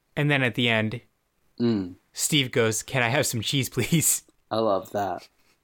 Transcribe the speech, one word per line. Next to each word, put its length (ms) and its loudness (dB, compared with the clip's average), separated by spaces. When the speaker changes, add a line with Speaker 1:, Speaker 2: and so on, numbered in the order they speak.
Speaker 1:
and 140 0
then 140 2
at 120 0
the 140 2
end, 320 0
Speaker 2:
Mm. 360 0
Speaker 1:
Steve 400 0
goes, 320 0
"Can 200 -2
I 60 2
have 160 2
some 160 -4
cheese, 280 -2
please?" 540 0
Speaker 2:
I 80 -4
love 340 0
that. 360 -6